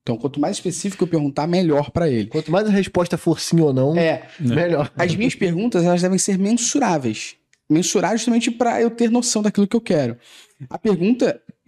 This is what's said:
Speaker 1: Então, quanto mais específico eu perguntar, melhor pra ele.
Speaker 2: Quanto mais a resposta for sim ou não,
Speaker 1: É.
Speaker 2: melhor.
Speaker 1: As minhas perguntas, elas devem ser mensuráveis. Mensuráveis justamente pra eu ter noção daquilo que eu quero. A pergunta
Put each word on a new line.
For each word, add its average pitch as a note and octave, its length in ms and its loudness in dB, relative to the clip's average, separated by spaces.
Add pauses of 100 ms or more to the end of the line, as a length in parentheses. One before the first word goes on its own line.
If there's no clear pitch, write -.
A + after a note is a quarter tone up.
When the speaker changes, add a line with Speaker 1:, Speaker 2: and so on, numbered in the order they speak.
Speaker 1:
Então, A#2 160 -4
quanto C#3 220 -6
mais F3 180 -2
específico F#3 460 -6
eu E3+ 40 0
perguntar, D3 380 -2
melhor E3 460 0
pra E3+ 180 0
ele. A2 180 0
Speaker 2:
Quanto D3+ 240 -4
mais G#3+ 160 2
a G#3+ 40 2
resposta F3+ 480 0
for D#3+ 200 0
sim E3 220 0
ou D3+ 100 4
não, C3 240 2
Speaker 1:
É. E3 280 0 (160)
Speaker 2:
melhor. D3 580 0
Speaker 1:
As E3+ 180 0
minhas A#3 200 -2
perguntas, F3+ 500 0
elas F3 160 2
devem F#3 160 2
ser F#3+ 220 0
mensuráveis. G3 960 0 (340)
Mensuráveis F3+ 520 0
justamente A#3 280 2
pra A#3 320 0
eu A#3 80 2
ter A#3 220 0
noção A#3+ 320 0
daquilo G3+ 240 2
que - 80 -4
eu A3+ 60 2
quero. C3+ 360 -2 (520)
A - 100 -12
pergunta G#3 600 0 (280)